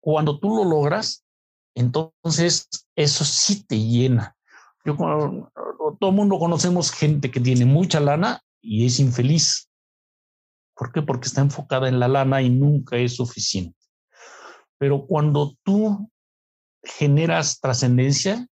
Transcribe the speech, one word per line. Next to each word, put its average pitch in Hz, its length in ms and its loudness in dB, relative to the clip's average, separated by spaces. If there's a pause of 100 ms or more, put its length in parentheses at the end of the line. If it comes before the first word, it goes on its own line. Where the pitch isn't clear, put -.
cuando 151 380 0
tú 208 160 -2
lo 214 100 0
logras, 160 600 -2 (500)
entonces 160 920 -2 (260)
eso 151 300 0
sí - 400 -2
te - 140 -4
llena. 117 580 0 (480)
Yo, 147 120 -4
cuando, 151 540 -4 (480)
todo 196 120 0
el 190 60 2
mundo 202 220 2
conocemos 170 540 0
gente 147 380 0
que 127 100 -4
tiene 123 240 2
mucha 160 340 4
lana 151 440 0 (180)
y 110 240 -2
es 127 160 0
infeliz. 139 680 0 (1040)
¿Por - 180 -10
qué? 160 100 -2
Porque 143 240 -6
está - 140 -2
enfocada 139 480 -2
en 127 100 0
la 120 80 2
lana 135 360 2
y 127 80 2
nunca 135 480 2
es 123 180 -2
suficiente. 101 600 -6 (1000)
Pero 139 280 0
cuando 147 480 0 (100)
tú 208 460 0 (720)
generas 156 760 0
trascendencia 135 920 0